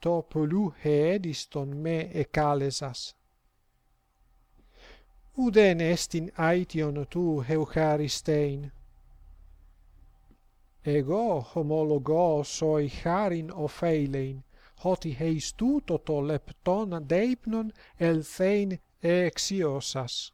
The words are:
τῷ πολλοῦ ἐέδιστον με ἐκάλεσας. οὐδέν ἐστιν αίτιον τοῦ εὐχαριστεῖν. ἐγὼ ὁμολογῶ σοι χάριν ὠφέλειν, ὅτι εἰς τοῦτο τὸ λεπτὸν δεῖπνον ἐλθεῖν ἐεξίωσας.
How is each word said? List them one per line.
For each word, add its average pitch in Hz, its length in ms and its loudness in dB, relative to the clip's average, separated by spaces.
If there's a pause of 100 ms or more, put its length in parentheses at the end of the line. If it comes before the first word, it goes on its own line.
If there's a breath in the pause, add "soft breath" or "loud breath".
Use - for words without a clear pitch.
τῷ 170 280 0
πολλοῦ 156 440 0 (120)
ἐέδιστον 151 800 0
με 160 460 -4
ἐκάλεσας. 143 1000 -2 (2250 loud breath)
οὐδέν 196 580 6
ἐστιν 165 320 -4 (100)
αίτιον 160 800 0
τοῦ 160 340 0
εὐχαριστεῖν. 151 1200 0 (2250)
ἐγὼ 151 560 2 (140)
ὁμολογῶ 156 880 2
σοι 151 460 0
χάριν 170 640 -2
ὠφέλειν, 143 840 -2 (460 soft breath)
ὅτι 175 360 -2
εἰς 160 380 -2
τοῦτο 254 400 0 (100)
τὸ 151 160 0
λεπτὸν 170 840 -2
δεῖπνον 226 600 0 (300 loud breath)
ἐλθεῖν 185 800 0 (240)
ἐεξίωσας. 165 1300 -2